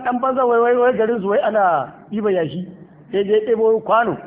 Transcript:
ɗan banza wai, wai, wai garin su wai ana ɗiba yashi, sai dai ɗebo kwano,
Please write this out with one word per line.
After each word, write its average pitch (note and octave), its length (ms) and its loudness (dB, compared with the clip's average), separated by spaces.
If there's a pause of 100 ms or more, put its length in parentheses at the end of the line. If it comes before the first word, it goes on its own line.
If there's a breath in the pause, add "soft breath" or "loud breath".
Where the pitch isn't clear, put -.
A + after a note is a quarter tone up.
ɗan B3 160 -2
banza C4 260 0
wai, A#3+ 120 2
wai, A#3+ 180 4
wai B3 200 2
garin A3 240 -2
su F#3+ 80 -4
wai G#3 100 2
ana G3 560 0 (160)
ɗiba G#3 220 -2
yashi, F3+ 340 -4 (460)
sai G3+ 120 0
dai G#3+ 220 2
ɗebo A3 380 2
kwano, G#3+ 320 0 (100)